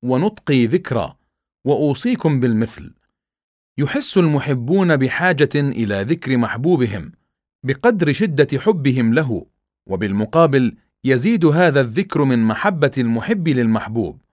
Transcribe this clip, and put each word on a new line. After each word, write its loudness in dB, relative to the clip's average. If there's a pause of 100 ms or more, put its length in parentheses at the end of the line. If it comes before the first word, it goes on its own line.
ونطقي 0
ذكرا، -2 (480)
وأوصيكم 0
بالمثل." -2 (840)
يحس -2
المحبون 0
بحاجة 0
إلى -2
ذكر -2
محبوبهم -2 (520)
بقدر 0
شدة 2
حبهم 0
له، -2 (400)
وبالمقابل 0 (280)
يزيد 0
هذا 4
الذكر -2
من 2
محبة 0
المحب -2
للمحبوب. -2 (120)